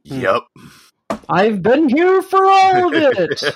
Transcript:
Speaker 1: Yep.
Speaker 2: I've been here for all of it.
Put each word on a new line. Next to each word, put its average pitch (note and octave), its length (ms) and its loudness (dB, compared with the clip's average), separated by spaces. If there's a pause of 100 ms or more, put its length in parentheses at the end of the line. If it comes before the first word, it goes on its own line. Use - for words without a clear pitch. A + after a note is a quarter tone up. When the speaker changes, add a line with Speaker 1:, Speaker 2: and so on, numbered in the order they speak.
Speaker 1:
Yep. A#2+ 380 -4 (880)
Speaker 2:
I've G3 340 0
been C#4 240 2
here F4+ 340 2
for F#4+ 240 0
all F#4+ 420 2
of D4+ 80 -6
it. A3 480 -2 (120)